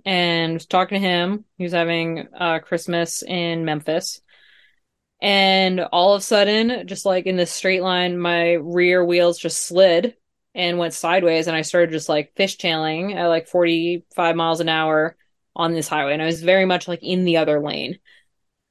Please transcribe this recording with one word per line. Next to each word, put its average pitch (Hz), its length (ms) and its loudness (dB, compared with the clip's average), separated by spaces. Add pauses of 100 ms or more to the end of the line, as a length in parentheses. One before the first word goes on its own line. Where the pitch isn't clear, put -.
and 170 500 0
was 160 120 -8
talking 202 340 0
to 196 60 -2
him. 180 380 0 (120)
He 185 60 -6
was 175 100 -4
having, 165 640 -2
uh, 165 240 -2
Christmas 170 640 -4
in 170 420 -4
Memphis. 156 560 -4 (1000)
And 190 600 2
all 175 340 2
of 196 60 -2
a - 40 -12
sudden, 214 640 0
just, 196 180 -6
like, 185 200 0
in 185 100 -2
this 175 160 0
straight 185 300 -2
line, 180 360 0
my 170 360 2
rear 175 500 2
wheels 175 340 2
just - 240 -6
slid 180 540 4 (380)
and 175 240 -2
went 165 160 -2
sideways. 170 520 2
And 160 100 -2
I 160 60 -2
started 170 300 2
just, 151 160 -6
like, 151 260 -2
fishtailing 170 800 -2
at, 175 120 0
like, 165 200 0
forty-five 170 880 0
miles 165 260 0
an 165 80 -2
hour 156 480 0 (380)
on 165 200 -2
this 156 140 -4
highway. 147 260 -2
And 156 80 -4
I 160 40 -2
was 160 160 -4
very 190 220 4
much, 180 240 0
like, 170 140 -8
in 180 220 -2
the 165 120 2
other 151 240 2
lane. 147 380 -8 (720)